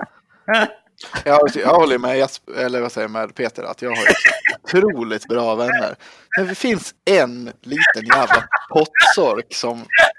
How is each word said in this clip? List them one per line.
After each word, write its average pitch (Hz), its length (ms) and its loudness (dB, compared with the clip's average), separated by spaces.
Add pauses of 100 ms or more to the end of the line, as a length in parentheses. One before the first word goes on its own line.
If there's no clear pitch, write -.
(1200)
Jag, 147 160 6 (140)
jag 151 200 2
håller 147 240 4
med 127 200 -2
Jesper, - 340 -4
eller 127 280 -4
vad 120 120 -6
säger 107 120 -6
jag, 110 60 -8
med 110 240 -6
Peter, 117 280 -6
att - 200 -12
jag 123 80 -6
har 113 140 -4 (580)
otroligt 143 680 0
bra 117 260 0
vänner. 120 400 -2 (440)
Men 190 80 -2
det 185 80 -8
finns 226 400 -4 (100)
en 123 400 2 (160)
liten 123 460 0
jävla 120 380 2 (280)
pottsork 151 840 2
som... - 300 -6 (340)